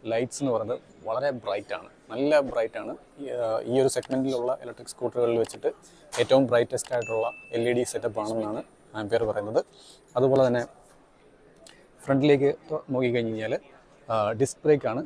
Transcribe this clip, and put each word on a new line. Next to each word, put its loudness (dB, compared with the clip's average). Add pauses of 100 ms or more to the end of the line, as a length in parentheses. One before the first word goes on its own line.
(120)
ലൈറ്റ്സ് -2
എന്ന് 0
പറയുന്നത് -4 (280)
വളരെ -2 (140)
ബ്രൈറ്റ് -6
ആണ്, -14 (220)
നല്ല 4
ബ്രൈറ്റ് -2
ആണ്. -8 (300)
ഈ, -10 (160)
ആ, -2 (220)
ഈ 0
ഒരു 4
സെഗ്മെന്റിലുള്ള -2 (100)
ഇലക്ട്രിക് -14
സ്കൂട്ടറുകളിൽ 0
വെച്ചിട്ട് -4 (520)
ഏറ്റവും 6
ബ്രൈറ്റസ്റ്റ് 0
ആയിട്ടുള്ള -2 (280)
എൽ 0
ഇ 2
ഡി 2
സെറ്റപ്പ് -4
ആണെന്നാണ് -4 (380)
ആംപിയർ 0
പറയുന്നത്. -2 (580)
അതുപോലെ 4
തന്നെ 2 (1400)
ഫ്രണ്ടിലേക്ക് 4 (200)
തൊ-, -6 (120)
നോക്കിക്കഴിഞ്ഞ് 0
കഴിഞ്ഞാൽ, -4 (580)
ആ, 2 (240)
ഡിസ്ക് -2
ബ്രേക്ക് 2
ആണ് -4